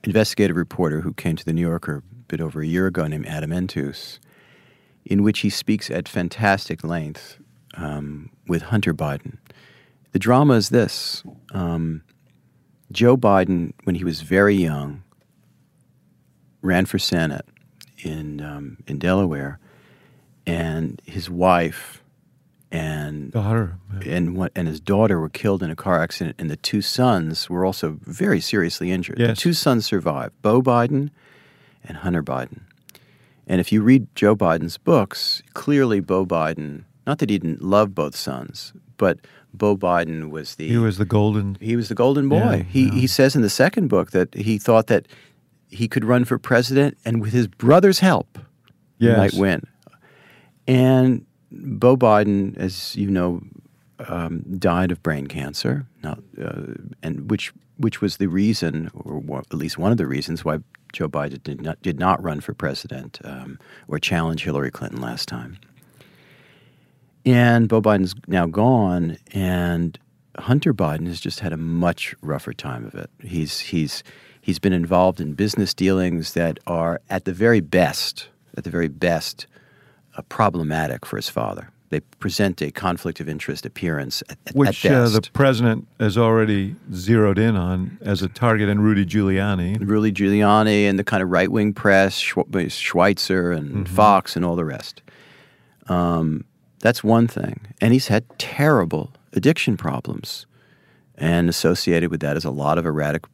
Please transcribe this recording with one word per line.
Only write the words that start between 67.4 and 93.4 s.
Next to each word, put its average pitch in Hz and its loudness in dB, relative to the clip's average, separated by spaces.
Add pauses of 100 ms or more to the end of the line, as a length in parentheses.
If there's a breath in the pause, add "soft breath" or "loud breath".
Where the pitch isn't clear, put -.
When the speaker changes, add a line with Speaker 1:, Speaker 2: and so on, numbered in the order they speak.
Speaker 1:
Beau 110 4
Biden's 98 2 (120)
now 87 2
gone, 90 2 (160)
and 87 0 (380)
Hunter 139 2
Biden 78 -2
has 82 -8
just - -8
had 87 -4
a 82 -6
much 82 -2
rougher 71 -8
time 62 -10
of 53 -16
it. - -14 (120)
He's, 82 -6
he's, - -4 (380 loud breath)
he's - -4
been 98 2
involved 90 2
in 76 -6
business 101 -2
dealings 90 0
that 85 -2
are, 85 -2
at 95 -4
the 92 -4
very 110 4
best, - -2 (260)
at - -12
the 85 -10
very 85 -2
best, 78 -4 (680 soft breath)
uh, - -12
problematic 80 -2
for - -8
his - -8
father. 50 -6 (200)
They - -4 (200)
present 98 -2
a 73 -6
conflict 87 -6
of 80 -8
interest 73 -8
appearance 73 -6
at, - -16 (100)
at, - -10
Speaker 2:
Which, 139 2
Speaker 1:
at - 6
Speaker 2:
uh, 127 6
Speaker 1:
best. 110 2 (100)
Speaker 2:
the - -14
president 120 2 (120)
has 107 0
already 110 2 (180)
zeroed 101 4
in 110 2
on 90 -2
as 98 -2
a 92 -2
target, 110 0
and 101 2
Rudy 101 4
Giuliani. 98 0
Speaker 1:
Rudy 107 2
Giuliani 104 4
and 98 2
the 101 -2
kind 101 0
of 90 -2
right-wing 101 2
press, 98 4
Schwe-, 87 -2
Schweitzer 90 0